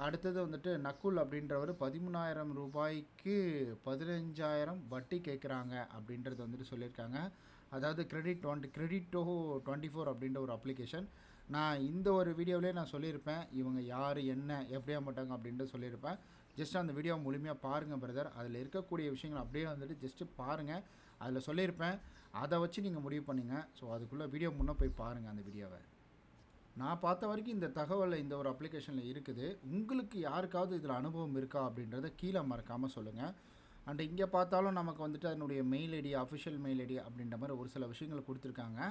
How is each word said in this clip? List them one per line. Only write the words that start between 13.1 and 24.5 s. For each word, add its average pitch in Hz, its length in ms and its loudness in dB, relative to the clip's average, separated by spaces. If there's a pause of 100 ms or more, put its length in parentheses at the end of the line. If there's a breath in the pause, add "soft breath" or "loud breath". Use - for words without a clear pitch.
இவங்க 127 200 2 (140)
யாரு, 143 260 2 (140)
என்ன, 143 280 -2 (140)
எப்படியா 143 300 -2
மாட்டாங்க 127 300 -2
அப்படின்ட்டு 123 380 -4
சொல்லியிருப்பேன். 123 440 -4 (400 loud breath)
Just 156 200 -2
அந்த 165 180 0
வீடியோ 165 260 2
முழுமையா 147 300 0 (120)
பாருங்க 147 380 0
பிரதர். 131 340 -2
அதுல 120 240 -4
இருக்கக்கூடிய 165 540 -2
விஷயங்கள் 147 260 -4
அப்படியே 151 300 -2
வந்துட்டு 143 320 -6
just 131 180 -6 (180)
பாருங்க. 147 340 -2 (500 loud breath)
அதுல 127 240 0
சொல்லியிருப்பேன், 175 500 2 (460 loud breath)
அதை 147 200 2
வச்சு 175 220 0
நீங்க 170 180 0
முடிவு 143 240 -2
பண்ணுங்க. 127 280 0 (240)
So 131 60 -12 (100)
அதுக்குள்ள 120 380 -4
வீடியோ 160 160 2 (100)